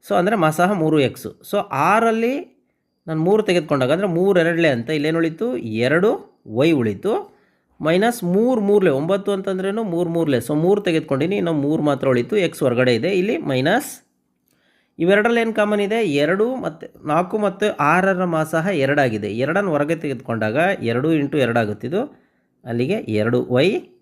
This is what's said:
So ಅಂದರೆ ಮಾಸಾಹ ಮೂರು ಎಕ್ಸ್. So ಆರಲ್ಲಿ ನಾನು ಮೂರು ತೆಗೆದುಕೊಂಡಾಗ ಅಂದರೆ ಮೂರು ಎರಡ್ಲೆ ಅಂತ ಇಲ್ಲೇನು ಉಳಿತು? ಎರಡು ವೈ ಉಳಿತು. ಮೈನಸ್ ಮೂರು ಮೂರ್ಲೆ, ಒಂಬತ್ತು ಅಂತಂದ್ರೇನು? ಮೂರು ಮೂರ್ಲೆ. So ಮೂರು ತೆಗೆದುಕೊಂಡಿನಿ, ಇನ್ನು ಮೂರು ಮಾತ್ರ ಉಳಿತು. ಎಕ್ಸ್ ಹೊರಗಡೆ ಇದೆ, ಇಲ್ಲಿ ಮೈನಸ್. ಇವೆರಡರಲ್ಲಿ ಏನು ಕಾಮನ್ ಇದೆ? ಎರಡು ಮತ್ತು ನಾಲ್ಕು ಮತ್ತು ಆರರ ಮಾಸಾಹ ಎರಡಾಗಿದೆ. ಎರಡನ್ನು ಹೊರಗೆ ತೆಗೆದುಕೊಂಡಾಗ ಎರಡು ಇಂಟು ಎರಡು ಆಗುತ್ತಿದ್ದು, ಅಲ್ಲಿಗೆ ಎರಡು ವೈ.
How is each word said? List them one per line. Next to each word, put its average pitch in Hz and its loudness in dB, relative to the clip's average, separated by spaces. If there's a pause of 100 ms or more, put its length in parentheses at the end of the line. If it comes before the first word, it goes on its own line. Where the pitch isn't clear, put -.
So 202 -4
ಅಂದರೆ 202 0
ಮಾಸಾಹ 170 2 (120)
ಮೂರು 156 2
ಎಕ್ಸ್. - -8 (220)
So 202 -2 (300)
ಆರಲ್ಲಿ 226 2 (760)
ನಾನು 160 -4
ಮೂರು 208 4
ತೆಗೆದುಕೊಂಡಾಗ 151 0
ಅಂದರೆ 196 -2 (100)
ಮೂರು 185 4
ಎರಡ್ಲೆ 165 2
ಅಂತ 117 -6 (100)
ಇಲ್ಲೇನು 160 0
ಉಳಿತು? 165 -2 (380)
ಎರಡು 180 2 (480)
ವೈ 156 4 (100)
ಉಳಿತು. 113 -2 (680)
ಮೈನಸ್ 190 0 (140)
ಮೂರು 233 2
ಮೂರ್ಲೆ, 190 4
ಒಂಬತ್ತು 196 -2
ಅಂತಂದ್ರೇನು? 196 -4 (100)
ಮೂರು 170 -2
ಮೂರ್ಲೆ. 151 0
So 151 -2 (100)
ಮೂರು 202 2
ತೆಗೆದುಕೊಂಡಿನಿ, 160 0
ಇನ್ನು 170 -2 (120)
ಮೂರು 151 0
ಮಾತ್ರ 135 0
ಉಳಿತು. 123 0 (100)
ಎಕ್ಸ್ - -6
ಹೊರಗಡೆ 123 2
ಇದೆ, 165 0 (100)
ಇಲ್ಲಿ 226 0 (140)
ಮೈನಸ್. 156 0 (1080)
ಇವೆರಡರಲ್ಲಿ 214 2
ಏನು 226 -2
ಕಾಮನ್ 208 0
ಇದೆ? 220 -2 (240)
ಎರಡು 190 0 (180)
ಮತ್ತು 165 -8 (240)
ನಾಲ್ಕು 180 0
ಮತ್ತು 196 -2 (240)
ಆರರ 185 2 (100)
ಮಾಸಾಹ 160 -2 (120)
ಎರಡಾಗಿದೆ. 123 0 (140)
ಎರಡನ್ನು 180 0
ಹೊರಗೆ 147 0
ತೆಗೆದುಕೊಂಡಾಗ 117 -4 (320)
ಎರಡು 127 0 (120)
ಇಂಟು 143 -2
ಎರಡು 117 2
ಆಗುತ್ತಿದ್ದು, 123 -4 (680)
ಅಲ್ಲಿಗೆ 131 -2 (240)
ಎರಡು 120 2 (160)
ವೈ. 147 4 (340)